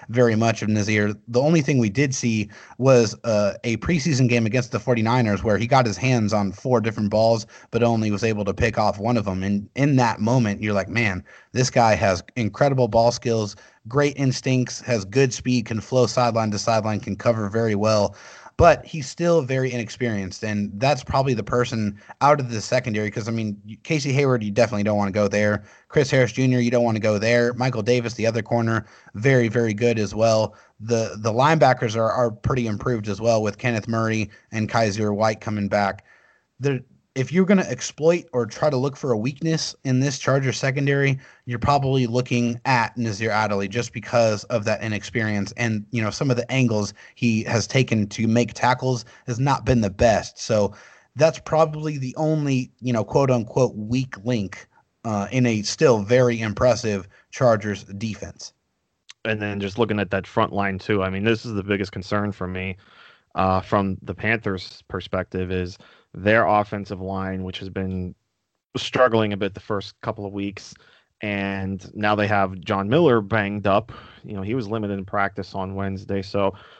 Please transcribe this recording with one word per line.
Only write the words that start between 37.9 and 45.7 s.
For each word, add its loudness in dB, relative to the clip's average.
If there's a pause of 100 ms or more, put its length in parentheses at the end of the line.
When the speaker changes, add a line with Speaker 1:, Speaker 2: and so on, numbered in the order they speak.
Speaker 1:
or 0
try 0
to 0
look -2
for -4
a 2
weakness -4
in 2
this -2
Chargers 0
secondary, 0 (280)
you're -6
probably 2
looking -2
at 2
Nazir -2
Adderley 0
just -4
because 0
of -4
that -2
inexperience. -4
And, -2